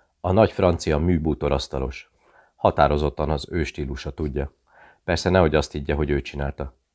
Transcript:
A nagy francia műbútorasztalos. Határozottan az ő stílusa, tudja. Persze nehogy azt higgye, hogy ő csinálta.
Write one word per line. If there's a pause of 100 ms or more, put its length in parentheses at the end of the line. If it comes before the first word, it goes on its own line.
(220)
A
nagy
francia
műbútorasztalos. (440)
Határozottan
az
ő
stílusa,
tudja. (500)
Persze
nehogy
azt
higgye,
hogy
ő
csinálta. (220)